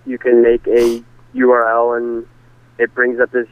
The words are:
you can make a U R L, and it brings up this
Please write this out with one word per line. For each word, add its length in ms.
you 120
can 240
make 240
a 360
U 180
R 160
L, 260
and 320
it 160
brings 260
up 120
this 200